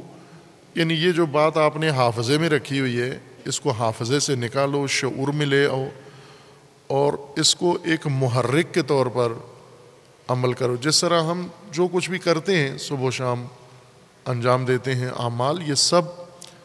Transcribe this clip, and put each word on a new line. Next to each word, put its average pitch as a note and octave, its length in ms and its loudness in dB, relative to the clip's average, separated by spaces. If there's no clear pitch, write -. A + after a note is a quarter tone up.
یعنی E3 200 0
یہ E3 180 2
جو E3+ 140 2
بات D3+ 300 2
آپ D3+ 200 2
نے D#3 140 0
حافظے B2 480 2
میں E3 120 2
رکھی C#3 300 0
ہوئی B2 200 0
ہے، B2+ 180 -4
اس - 160 -6
کو D3 100 -2
حافظے A#2+ 500 -2
سے C#3+ 140 -2
نکالو، C#3 520 -2
شعور C3+ 420 -2
میں D3 180 0
لے C#3 200 4
آؤ C3 220 -2
اور C#3 260 2
اس D#3 200 2
کو F3 260 0
ایک E3 240 0
محرک C3 680 2
کے E3+ 80 2
طور C3+ 240 2
پر A#2+ 260 0
عمل B2+ 240 2
کرو۔ B2 240 0
جس D3 240 2
طرح E3+ 220 2
ہم F3 240 -2
جو E3+ 220 0
کچھ F3 180 -2
بھی F3+ 80 -4
کرتے F3 380 0
ہیں C#3 220 0
صبح C3 280 -4
و B2+ 40 2
شام B2 360 -4
انجام B2+ 380 2
دیتے B2+ 300 0
ہیں B2 140 -2
اعمال، B2+ 600 -2
یہ C#3+ 60 0
سب F3 280 2